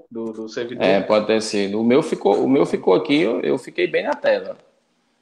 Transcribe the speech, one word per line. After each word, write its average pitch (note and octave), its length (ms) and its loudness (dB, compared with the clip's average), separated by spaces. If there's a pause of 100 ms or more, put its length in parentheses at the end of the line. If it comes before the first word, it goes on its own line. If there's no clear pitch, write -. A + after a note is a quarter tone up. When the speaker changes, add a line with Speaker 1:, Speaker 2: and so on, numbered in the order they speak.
(100)
Speaker 1:
do, A2+ 240 -8
do A2 160 -10
servidor. A#2+ 340 -6
Speaker 2:
É, G2 160 4
pode G#2+ 260 0
ter A2 140 2
sido. G2+ 400 -2
O - 20 -2
meu B2 200 4
ficou, F3+ 420 0
o - 20 0
meu C#3 200 4
ficou F#3+ 260 0
aqui, D#3+ 300 2
eu, A#3 180 -2
eu C#3+ 160 0
fiquei F3 300 -4
bem E3 180 -2
na C4+ 80 -2
tela. G2 460 -2 (640)